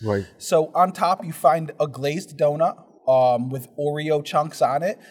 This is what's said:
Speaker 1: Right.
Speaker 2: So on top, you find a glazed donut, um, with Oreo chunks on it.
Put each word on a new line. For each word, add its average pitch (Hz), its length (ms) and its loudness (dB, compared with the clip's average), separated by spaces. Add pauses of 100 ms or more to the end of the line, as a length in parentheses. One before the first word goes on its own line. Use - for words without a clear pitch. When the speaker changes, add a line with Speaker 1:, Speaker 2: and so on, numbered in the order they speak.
Speaker 1:
Right. 101 220 0 (140)
Speaker 2:
So 156 360 0
on 180 180 4
top, 185 300 -2
you 165 120 -8
find 160 440 2
a 151 80 0
glazed 143 520 -6
donut, 151 440 0 (240)
um, 127 440 2
with 131 180 -8 (100)
Oreo 147 460 -2
chunks 151 380 -2
on 139 200 2
it. 202 160 -4 (120)